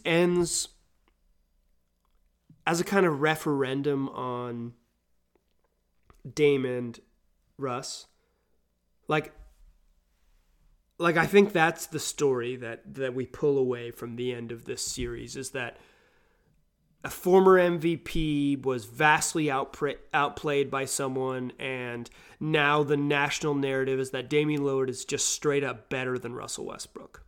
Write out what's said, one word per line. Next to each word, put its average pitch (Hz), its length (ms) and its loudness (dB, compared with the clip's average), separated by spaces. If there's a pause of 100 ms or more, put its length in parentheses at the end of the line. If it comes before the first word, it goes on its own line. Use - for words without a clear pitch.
ends 175 640 2 (2000)
as 170 140 0
a 180 40 0
kind 196 220 4
of 147 140 2
referendum 139 880 0
on 123 640 -8 (1600)
Dame 143 300 4
and 123 340 -4 (600)
Russ. 131 480 -8 (1000)
Like, 151 260 -2 (1700)
like, 170 180 2
I 165 100 4
think 202 260 6
that's 165 340 2
the 151 140 -6
story 127 560 0
that, 117 380 -12
that 131 200 -4
we 127 120 -4
pull 143 320 0
away 120 340 0
from 120 240 -10
the 123 180 -2
end 117 160 -10
of 117 140 -12
this 120 180 -8
series, 120 540 -8
is 131 140 -10
that 120 260 -8 (1300)
a 143 60 -8
former 190 460 6
M 175 220 4
V 165 200 0
P 143 580 -2
was 127 300 -4
vastly 151 580 2
outpra-, 139 540 -4 (140)
outplayed 143 560 0
by 135 180 -4
someone, 131 760 -4
and 123 500 -6 (300)
now 151 420 2
the 147 140 2
national 143 580 0
narrative 135 460 0
is 131 100 -4
that 127 180 -8
Damian 151 340 2
Lillard 135 260 0
is 123 160 -8
just - 240 -2
straight 143 340 0
up 123 260 -8
better 127 300 -4
than 123 160 -8
Russell - 300 -10
Westbrook. - 640 -14